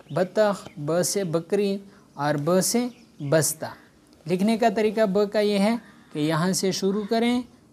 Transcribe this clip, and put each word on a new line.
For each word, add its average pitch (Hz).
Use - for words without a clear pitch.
बतख, 196
ब 156
से 196
बकरी 196
और 147
ब 170
से 240
बस्ता। 143
लिखने 196
का 233
तरीका 214
ब 202
का 208
ये 208
है 226
कि 156
यहाँ 160
से 190
शुरू 196
करें 233